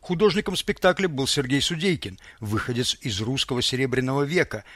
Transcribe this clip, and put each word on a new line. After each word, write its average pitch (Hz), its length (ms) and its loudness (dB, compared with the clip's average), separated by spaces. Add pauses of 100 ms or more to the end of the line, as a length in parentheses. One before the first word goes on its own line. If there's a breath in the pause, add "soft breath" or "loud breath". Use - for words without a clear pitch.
Художником 190 540 0
спектакля 190 520 2
был 135 200 -2
Сергей 135 340 2
Судейкин, 160 580 -2 (220 loud breath)
выходец 110 600 -2
из 101 200 -4
русского 123 400 -2
Серебряного 131 600 0
века, 143 420 0 (100)